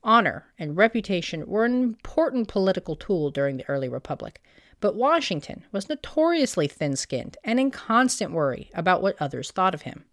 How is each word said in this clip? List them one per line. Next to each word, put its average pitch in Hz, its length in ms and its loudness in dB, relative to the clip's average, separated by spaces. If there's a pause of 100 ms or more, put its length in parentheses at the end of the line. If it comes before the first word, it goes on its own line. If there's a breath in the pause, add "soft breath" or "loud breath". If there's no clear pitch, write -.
Honor 220 440 2 (100)
and 151 180 -6
reputation 190 680 0
were 214 200 0
an 247 180 0
important 254 640 0
political 190 480 0
tool 156 340 -2
during 139 280 0
the - 120 -10
early 139 180 -2
republic, - 540 -8 (380 soft breath)
but 190 160 2
Washington 262 760 0
was 202 160 -4
notoriously 302 800 2
thin-skinned - 760 -4
and 233 160 0
in 269 100 2
constant 233 640 0
worry 147 420 -2
about 175 300 2
what 190 180 0
others 135 300 -6
thought 190 240 2
of - 80 -12
him. - 300 -12